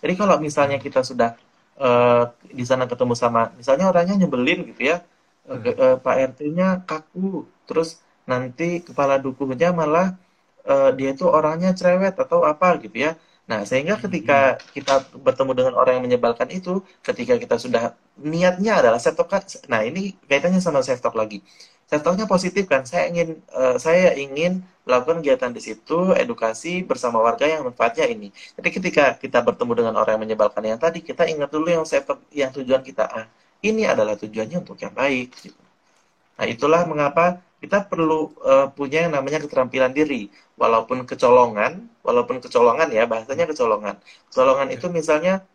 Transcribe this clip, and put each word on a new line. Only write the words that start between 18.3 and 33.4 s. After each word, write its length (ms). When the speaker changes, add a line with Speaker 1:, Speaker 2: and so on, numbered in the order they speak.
Speaker 1:
adalah 180
self 200
talk, 120
nah 160
ini 400
kaitannya 320
sama 240
self 200
talk 120
lagi. 240
Self 160
talknya 240
positif 400
kan, 160
saya 280
ingin, 280
eh, 200
saya 400
ingin 400
melakukan 400
kegiatan 320
di 80
situ, 480
edukasi 600
bersama 400
warga 240
yang 160
manfaatnya 480
ini. 160
Jadi 160
ketika 280
kita 320
bertemu 320
dengan 160
orang 240
yang 80
menyebalkan 400
yang 160
tadi, 160
kita 320
ingat 240
dulu 160
yang 160
self 240
talk, 80
yang 160
tujuan 320
kita, 240
ah, 180